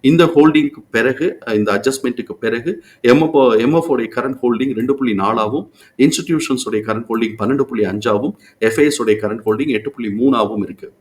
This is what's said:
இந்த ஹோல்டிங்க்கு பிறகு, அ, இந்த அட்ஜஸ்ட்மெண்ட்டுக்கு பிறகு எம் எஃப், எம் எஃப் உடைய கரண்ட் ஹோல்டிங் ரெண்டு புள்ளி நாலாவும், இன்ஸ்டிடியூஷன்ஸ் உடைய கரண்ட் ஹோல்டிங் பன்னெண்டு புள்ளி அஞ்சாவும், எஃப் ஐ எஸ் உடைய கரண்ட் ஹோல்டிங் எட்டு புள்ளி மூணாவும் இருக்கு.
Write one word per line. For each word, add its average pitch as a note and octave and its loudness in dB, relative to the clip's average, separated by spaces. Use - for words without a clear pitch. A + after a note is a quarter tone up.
இந்த E3 6
ஹோல்டிங்க்கு D3+ 2
பிறகு, C3 0
அ, A2 -2
இந்த G#2 0
அட்ஜஸ்ட்மெண்ட்டுக்கு B2+ -4
பிறகு A#2+ -6
எம் B2+ 4
எஃப், C3 4
எம் B2+ 2
எஃப் E3 0
உடைய A#2 -2
கரண்ட் C3 -4
ஹோல்டிங் B2 0
ரெண்டு B2+ 0
புள்ளி B2 0
நாலாவும், A2 -2
இன்ஸ்டிடியூஷன்ஸ் D#3 0
உடைய G#2 -4
கரண்ட் A2+ -4
ஹோல்டிங் A2+ -2
பன்னெண்டு A#2+ 0
புள்ளி G#2+ -2
அஞ்சாவும், G#2+ -2
எஃப் - 0
ஐ D3 6
எஸ் C#3+ -2
உடைய G#2+ 2
கரண்ட் G#2+ -4
ஹோல்டிங் A2 -2
எட்டு A#2+ -4
புள்ளி A2 -8
மூணாவும் A2 0
இருக்கு. - -14